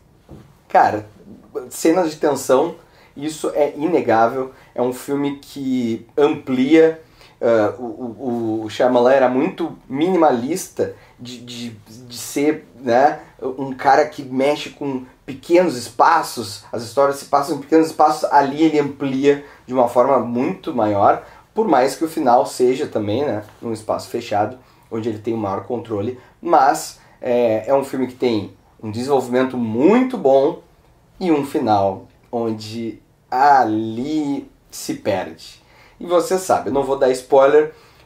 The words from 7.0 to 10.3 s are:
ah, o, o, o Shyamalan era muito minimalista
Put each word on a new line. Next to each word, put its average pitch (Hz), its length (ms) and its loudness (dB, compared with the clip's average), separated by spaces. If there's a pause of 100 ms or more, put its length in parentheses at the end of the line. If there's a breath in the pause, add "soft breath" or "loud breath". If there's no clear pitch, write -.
ah, 107 380 2
o, 127 60 -12
o, 113 800 -6
o 104 60 -8
Shyamalan 127 420 2
era 135 160 4
muito 147 500 -2 (100)
minimalista 147 1080 -2 (240 loud breath)